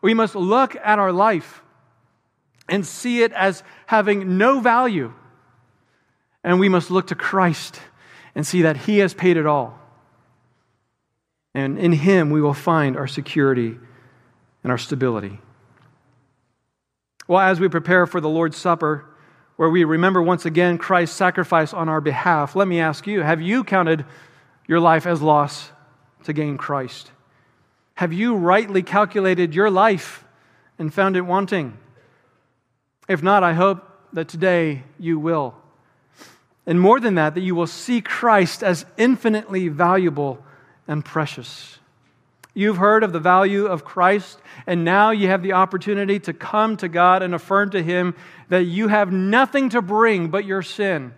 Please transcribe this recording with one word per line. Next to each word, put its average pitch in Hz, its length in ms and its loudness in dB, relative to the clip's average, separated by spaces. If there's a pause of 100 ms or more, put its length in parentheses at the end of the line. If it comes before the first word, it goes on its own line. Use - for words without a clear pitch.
We 214 140 4
must 226 200 0
look 220 420 0
at 214 220 0
our 190 140 0
life 190 500 -2 (1080)
and 180 160 -2
see 240 360 -2
it 226 100 2
as 190 300 -2 (220)
having 196 540 0
no 262 220 4
value. 226 520 0 (1300)
And 175 160 2
we 196 120 4
must 180 200 0
look 185 180 -2
to 165 60 -6
Christ - 680 -2 (520)
and 147 120 -6
see 180 160 0
that 156 160 2
He 208 220 0
has 190 120 2
paid 175 240 2
it 156 80 -2
all. 139 340 -2 (1700)
And 135 260 -4
in 175 140 2
Him, 165 380 2
we 151 100 2
will 147 140 0
find 147 420 0
our 143 100 -8
security 127 720 -2 (840)
and 127 100 -2
our 120 60 -2
stability. 113 600 -6 (1900)
Well, 180 120 4
as 190 200 2
we 190 80 2
prepare 170 380 2
for 175 160 -6
the 151 80 -2
Lord's 160 260 -2
Supper, 156 480 -2 (520)
where 160 120 2
we 170 160 4
remember 170 380 2
once 175 240 0
again 170 320 0
Christ's 175 360 0
sacrifice 180 600 0
on 165 160 -4
our 156 100 -2
behalf, 147 560 -2
let 196 100 2
me 170 140 -2
ask 160 260 -4
you, 202 140 -4
have 160 220 -2
you 208 220 -2
counted 165 420 0 (600)
your 165 140 0
life 165 260 2
as 170 140 -2
loss 147 520 0 (500)
to 156 100 -8
gain 147 240 -4
Christ? 131 540 -8 (840)
Have 165 180 -2
you 226 200 0
rightly 190 480 2
calculated 185 720 0
your 196 140 2
life 196 560 0 (540)
and 156 140 -6
found 190 260 0
it - 20 -2
wanting? 180 560 -4 (1300)
If 170 160 -2
not, 190 220 4
I 170 80 2
hope 185 340 0 (280)
that 160 140 -6
today 165 560 0 (140)
you 165 200 -2
will. 151 360 -2 (1120)
And 170 160 2
more 208 180 6
than 226 180 0
that, 156 180 0
that 185 80 -4
you 185 120 -2
will 170 120 -2
see 240 340 -4
Christ 208 600 0
as 180 240 -2 (100)
infinitely 214 720 0
valuable 156 760 0 (460)
and 151 160 -4
precious. - 760 -8 (760)
You've 202 240 0
heard 208 240 4
of 202 100 -2
the 170 80 -4
value 196 460 2
of 180 180 -4
Christ, 190 560 0 (260)
and 175 160 -2
now 196 280 4
you 202 180 0
have 190 140 0
the 190 100 -4
opportunity 190 680 0
to - 120 -10
come 214 460 -2
to 185 100 -6
God 180 340 4
and 180 120 -4
affirm 196 380 0
to 190 100 -2
Him 180 320 -2 (340)
that 180 160 2
you 185 240 -2
have 202 240 2
nothing 233 560 2
to 233 140 0
bring 202 460 2
but 196 180 -4
your 190 160 -4
sin. 160 560 -4